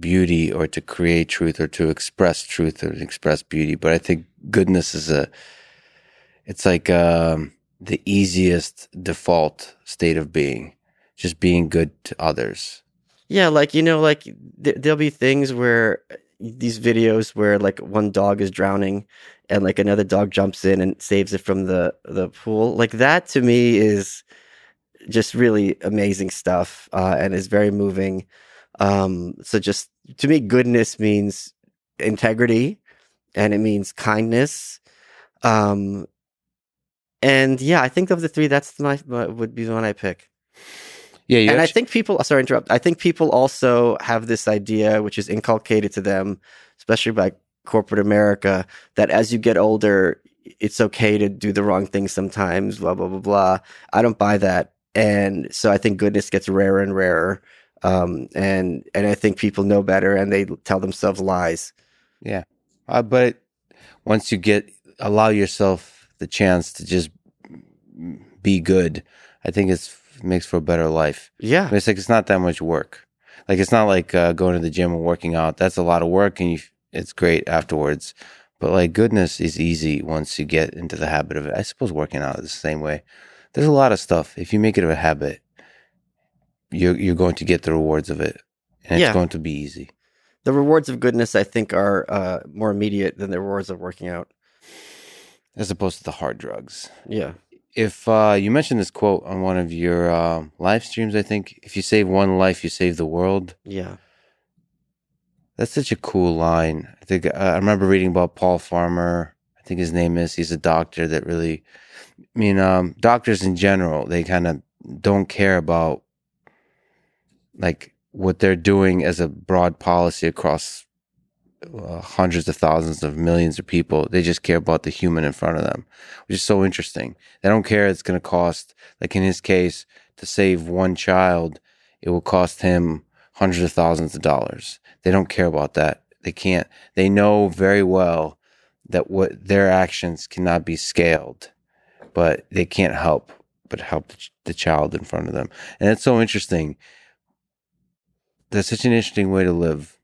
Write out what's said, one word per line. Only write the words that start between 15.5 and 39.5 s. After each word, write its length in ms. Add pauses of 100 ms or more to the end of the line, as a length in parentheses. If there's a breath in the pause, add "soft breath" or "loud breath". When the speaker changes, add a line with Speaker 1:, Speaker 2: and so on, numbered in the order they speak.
Speaker 2:
where 480 (400)
these 380
videos 560
where, 240
like, 220
one 300
dog 300
is 100
drowning 560 (440 loud breath)
and, 140
like, 140
another 260
dog 260
jumps 340
in 160
and 200
saves 340
it 80
from 240
the, 280 (100)
the 260
pool. 440
Like, 180
that 360
to 140
me 340
is 460 (840 soft breath)
just 260
really 480
amazing 480
stuff, 600
uh, 260
and 160
is 140
very 220
moving. 560 (520 soft breath)
Um, 640
so 160
just, 320 (280)
to 100
me, 120
goodness 580
means 540 (460)
integrity, 840 (540 soft breath)
and 180
it 60
means 340
kindness. 880 (600 soft breath)
Um, 640 (1160)
and 380
yeah, 200
I 80
think 220
of 100
the 80
three, 200
that's 300
my, 280
my, 200
would 280